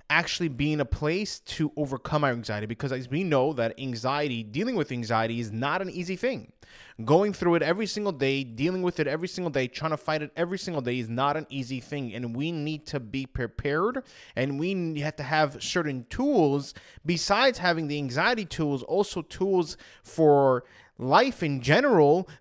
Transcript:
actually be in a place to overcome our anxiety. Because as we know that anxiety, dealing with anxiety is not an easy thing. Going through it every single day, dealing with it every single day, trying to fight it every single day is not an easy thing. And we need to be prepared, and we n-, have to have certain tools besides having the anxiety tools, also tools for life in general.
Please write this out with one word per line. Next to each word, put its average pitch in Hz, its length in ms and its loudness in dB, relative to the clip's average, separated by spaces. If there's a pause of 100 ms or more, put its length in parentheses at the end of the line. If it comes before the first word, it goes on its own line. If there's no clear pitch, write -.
actually 165 400 0
be 143 240 -2
in 151 80 0
a 139 40 2
place 175 560 -4
to - 360 -4
overcome 147 480 -2
our 135 60 2
anxiety. 107 360 -4
Because 127 260 -6
as 127 160 -8
we 160 160 -2
know 147 300 2
that 113 240 -2
anxiety, 127 640 -2
dealing 160 320 -4
with 156 180 -2
anxiety 117 480 0
is 110 100 -6
not 139 320 -2
an 185 80 -8
easy 175 260 -6
thing. 233 360 -4 (520)
Going 185 280 6
through 175 240 2
it 160 60 4
every 185 240 0
single 202 260 -4
day, 135 320 0
dealing 147 380 -2
with 175 180 0
it 147 60 0
every 160 220 -4
single 180 220 -6
day, 131 160 0
trying 156 240 -4
to 151 60 -2
fight 156 260 -2
it 147 140 -10
every 175 220 -2
single 156 240 -4
day 123 160 -2
is 113 100 -4
not 139 280 0
an 156 120 -6
easy 131 320 -6
thing. 120 340 -8
And 117 220 -6
we 156 160 -2
need 151 340 -6
to 143 140 -6
be 127 260 -8
prepared, 160 760 -2 (340)
and 139 220 -2
we 180 140 -2
n-, 165 240 -2
have 147 200 -4
to 147 60 -8
have 147 400 0
certain 143 480 -2
tools 160 640 2 (300)
besides 202 540 2
having 165 300 0
the 147 100 -2
anxiety 170 460 0
tools, 143 380 -2
also 185 400 -2
tools 180 540 0 (260)
for 139 600 6 (340)
life 196 440 4
in 143 180 0
general. 175 680 6 (120)